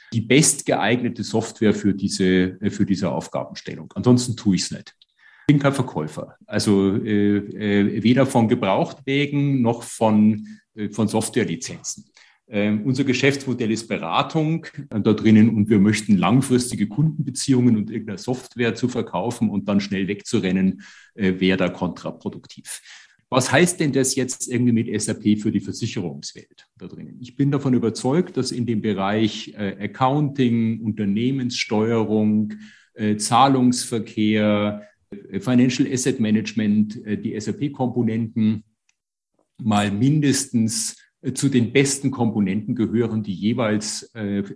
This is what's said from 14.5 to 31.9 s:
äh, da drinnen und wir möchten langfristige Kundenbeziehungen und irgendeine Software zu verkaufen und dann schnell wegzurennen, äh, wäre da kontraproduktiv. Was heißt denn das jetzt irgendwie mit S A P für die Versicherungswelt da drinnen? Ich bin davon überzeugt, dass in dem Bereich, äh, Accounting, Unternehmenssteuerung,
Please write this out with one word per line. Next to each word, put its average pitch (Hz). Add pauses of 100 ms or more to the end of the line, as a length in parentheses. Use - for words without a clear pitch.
äh, 110
da 107
drinnen 110
und 107
wir 107
möchten 104
langfristige 117
Kundenbeziehungen 127
und 101
irgendeine 107
Software 123
zu 123
verkaufen 117
und 98
dann 101
schnell 95
wegzurennen, 95 (320)
äh, 92
wäre 95
da 170
kontraproduktiv. - (480)
Was 127
heißt 175
denn 147
das 131
jetzt -
irgendwie 123
mit 113
S 107
A 107
P 107
für 107
die 98
Versicherungswelt - (100)
da 90
drinnen? -
Ich -
bin 143
davon 139
überzeugt, 127
dass 127
in 117
dem 110
Bereich, 107
äh, 98
Accounting, 120
Unternehmenssteuerung, 107 (400)